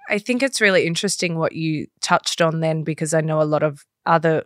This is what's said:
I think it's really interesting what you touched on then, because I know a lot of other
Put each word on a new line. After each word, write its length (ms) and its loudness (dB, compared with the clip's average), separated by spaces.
I 80 -2
think 260 -2
it's 180 -2
really 240 4
interesting 520 -2
what 160 -2
you 340 -4
touched 400 0
on 180 2
then, 240 -2
because 300 -4
I 80 2
know 200 0
a 20 2
lot 200 0
of 220 -2
other 400 2